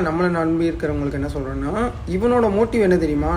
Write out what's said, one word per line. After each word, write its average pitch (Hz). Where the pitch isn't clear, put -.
நம்மளை 170
நம்பி 165
இருக்கிறவங்களுக்கு 147
என்ன 143
சொல்றேன்னா, 139
இவனோட 226
மோட்டிவ் 226
என்ன 180
தெரியுமா? 151